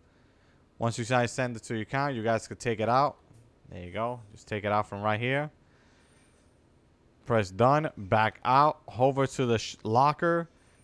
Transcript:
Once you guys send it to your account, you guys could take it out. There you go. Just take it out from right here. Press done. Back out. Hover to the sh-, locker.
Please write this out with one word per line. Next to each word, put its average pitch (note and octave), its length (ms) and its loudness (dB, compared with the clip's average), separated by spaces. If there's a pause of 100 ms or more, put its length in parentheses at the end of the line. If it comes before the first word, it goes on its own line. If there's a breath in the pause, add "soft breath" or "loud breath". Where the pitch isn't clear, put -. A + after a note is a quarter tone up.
(800 soft breath)
Once A#2 200 -2
you A#2+ 60 -6
guys A#2+ 260 0
send B2 240 -4
it A2 100 -12
to B2 100 -6
your A2 80 -2
account, C#3 320 -4
you A2+ 80 -6
guys A2+ 260 0
could G#2 100 -12
take A2+ 220 -4
it G#2+ 80 0
out. C3+ 300 2 (520)
There F2+ 140 -14
you F2 60 -14
go. A#2 300 -6 (120)
Just - 160 -20
take G#2 160 -6
it G#2 80 0
out G#2 160 0
from G2+ 140 -8
right G#2+ 180 0
here. C#3 300 -2 (1800 soft breath)
Press A2 240 0
done. C3 480 2
Back G#2+ 440 0
out. C#3+ 360 4 (100)
Hover C3 380 2
to - 180 -4
the A#2 140 2
sh-, - 240 -8
locker. D3+ 680 2 (360 soft breath)